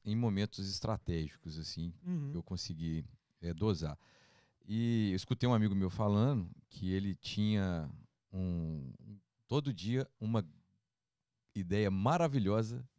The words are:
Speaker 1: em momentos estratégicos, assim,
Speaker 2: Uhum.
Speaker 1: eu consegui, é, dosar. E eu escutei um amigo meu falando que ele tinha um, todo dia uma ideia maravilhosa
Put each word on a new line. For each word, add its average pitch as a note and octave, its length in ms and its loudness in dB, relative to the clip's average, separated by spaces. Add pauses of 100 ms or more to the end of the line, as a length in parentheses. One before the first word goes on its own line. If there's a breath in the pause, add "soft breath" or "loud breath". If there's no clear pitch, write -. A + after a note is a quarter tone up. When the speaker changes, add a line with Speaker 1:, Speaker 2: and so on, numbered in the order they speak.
Speaker 1:
em G#2 120 -2
momentos G#2 520 0
estratégicos, E2+ 880 -4
assim, D#2+ 380 -6 (100)
Speaker 2:
Uhum. D3+ 300 -4
Speaker 1:
eu E2+ 80 -4
consegui, D#2+ 640 -4 (360)
é, E2+ 140 -4
dosar. D#2+ 420 0 (680 soft breath)
E A2 460 2
eu F#2 40 2
escutei - 320 0
um B2 60 6
amigo G#2+ 200 4
meu F#2+ 140 2
falando G#2 640 2 (180)
que F#2 240 -4
ele F#2+ 220 0
tinha F#2+ 720 0 (440)
um, E2 600 -4 (540)
todo C#3 260 0
dia A2+ 340 -2 (140)
uma A2 240 0 (1080)
ideia G2+ 360 2
maravilhosa A#2+ 960 2 (120)